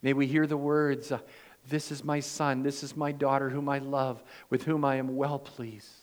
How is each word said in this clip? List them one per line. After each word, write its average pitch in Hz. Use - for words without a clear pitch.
May 135
we 139
hear 151
the 151
words, 147
uh, 123
"This 147
is 147
my 147
son, 139
this 143
is 139
my 147
daughter 139
whom 143
I 139
love, 135
with 127
whom 156
I 135
am 131
well 143
pleased." 113